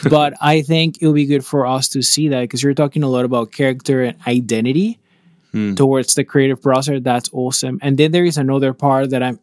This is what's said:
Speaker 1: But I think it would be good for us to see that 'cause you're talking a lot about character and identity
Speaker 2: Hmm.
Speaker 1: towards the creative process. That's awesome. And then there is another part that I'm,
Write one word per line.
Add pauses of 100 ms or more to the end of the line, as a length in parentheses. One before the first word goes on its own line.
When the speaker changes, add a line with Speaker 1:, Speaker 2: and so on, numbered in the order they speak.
Speaker 1:
But
I
think
it
would
be
good
for
us
to
see
that
'cause
you're
talking
a
lot
about
character
and (100)
identity (540)
Speaker 2:
Hmm.
Speaker 1:
towards
the
creative
process.
That's
awesome.
And
then
there
is
another
part
that
I'm,